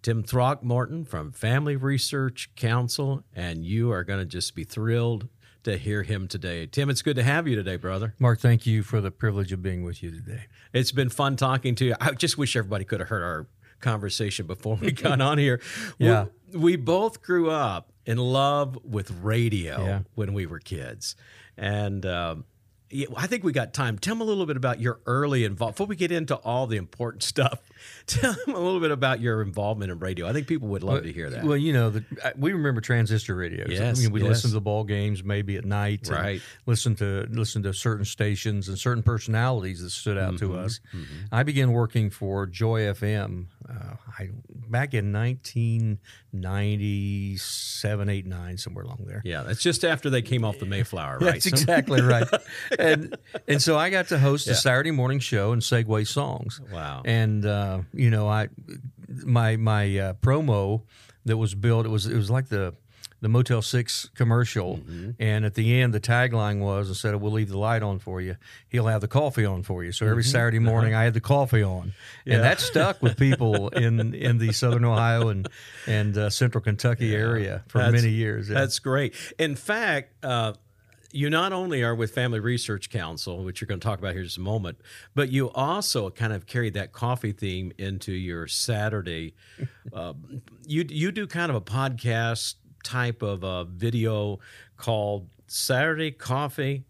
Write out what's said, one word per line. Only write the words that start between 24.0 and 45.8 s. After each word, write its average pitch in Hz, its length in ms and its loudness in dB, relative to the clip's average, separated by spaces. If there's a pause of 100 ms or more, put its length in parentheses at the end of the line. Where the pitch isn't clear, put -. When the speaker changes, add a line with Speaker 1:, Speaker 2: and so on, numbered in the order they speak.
Speaker 1:
me 226 60 -4
a - 20 -2
little 202 220 0
bit 151 100 -2
about 123 240 -2
your 117 260 -2
early 135 400 0
invol-, 104 260 -2
before 202 160 -4
we 202 100 -6
get 170 120 0
into 160 280 -2
all 123 300 -2
the 110 100 -2
important 110 460 -6
<laughs> - 100 -4
stuff, - 260 0 (460)
tell - 260 0
them 240 240 -4
a 180 40 -4
little 180 200 0
bit 160 120 2
about 131 280 2
your 113 220 0
involvement 101 500 -2
in 85 80 -8
radio. 87 260 -4
I 98 60 -2
think 139 160 -2
people 135 220 -2
would 95 140 -4
love 98 100 0
Speaker 2:
Well, - 100 0
Speaker 1:
to - 80 -8
hear 80 200 -8
that. 117 120 -6
Speaker 2:
well, 147 140 2
you 151 160 2
know, 117 160 4
the, 107 160 -2 (180)
I, 131 140 -2
we 156 160 0
remember 143 260 0
transistor 107 560 0
radios. 90 360 -6
Speaker 1:
Yes, 120 280 0
Speaker 2:
I 123 40 4
mean, 107 100 4
we 107 80 0
Speaker 1:
yes. 107 80 2
Speaker 2:
listened 113 220 4
to - 40 0
the 107 60 0
ball 107 240 0
games 101 360 -2
maybe 101 360 -4
at - 80 -8
night 104 420 -2
and - 100 -4
Speaker 1:
Right. 95 240 -4 (240)
Speaker 2:
listen 113 300 2
to, 98 340 -2
listen 110 340 -2
to 98 100 -2
certain 104 320 -2
stations 104 640 -2
and 95 100 -6
certain 117 240 0
personalities 110 800 0
that 90 60 -10
stood - 280 -4
out 95 200 0
to 98 140 -2
Speaker 1:
Mm-hmm, 90 140 -4
Speaker 2:
us. 113 140 -4 (160)
Speaker 1:
mm-hmm. 78 340 -10
Speaker 2:
I 120 140 2
began 139 300 4
working 113 360 2
for 98 360 -4
Joy 110 420 0
F 98 160 -2
M, 101 460 -2 (200)
uh, 98 260 -10 (220)
I, 95 120 -8 (400)
back 131 240 0
in 104 180 0
nineteen 113 880 0 (880)